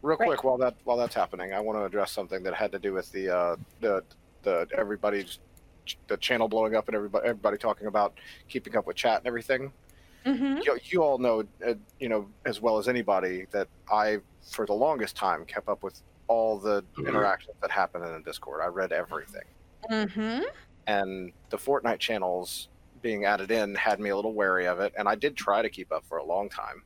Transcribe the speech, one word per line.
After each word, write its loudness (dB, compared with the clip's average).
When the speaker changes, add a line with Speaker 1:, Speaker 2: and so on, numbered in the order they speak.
Speaker 1:
Real 2
Speaker 2:
Right. 4
Speaker 1:
quick, 2
while 4
that, 2
while 2
that's 0
happening, -2
I 0
wanna 0
address 0
something -4
that -2
had -2
to -6
do -2
with -4
the, -2
uh, 2
the, 2
the, 2
everybody's -2
ch-, -10
the 0
channel 2
blowing 2
up 2
and -2
everybo-, 0
everybody 0
talking -2
about 2
keeping -4
up 0
with -4
chat 2
and -4
everything. -2
Speaker 2:
Mm-hmm. 0
Speaker 1:
You, 4
you 2
all 4
know, 4
uh, 2
you -4
know, 0
as -4
well 4
as 0
anybody 0
that 0
I, 4
for -2
the 0
longest 0
time, 0
kept -8
up -2
with -10
all 4
the 0
Speaker 3:
Mm-hmm. -8
Speaker 1:
interactions 0
that -2
happen 0
in -8
the -10
Discord. -8
I 0
read -2
everything. -6
Speaker 2:
Mm-hmm. -2
Speaker 1:
And -2
the -6
Fortnite 0
channels -2
being -2
added 2
in 0
had 0
me -2
a 2
little -2
wary 2
of 0
it, 0
and 0
I 4
did -2
try 2
to 0
keep -8
up -4
for -4
a -4
long -2
time. -10